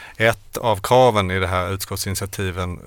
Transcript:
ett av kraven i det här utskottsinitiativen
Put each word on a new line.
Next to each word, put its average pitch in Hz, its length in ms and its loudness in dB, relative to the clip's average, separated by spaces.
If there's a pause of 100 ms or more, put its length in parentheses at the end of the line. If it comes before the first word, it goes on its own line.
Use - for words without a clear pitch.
(180)
ett - 400 0
av 110 260 0
kraven 113 480 4
i 95 80 -2
det 92 80 0
här 92 260 -2
utskottsinitiativen 95 1120 -6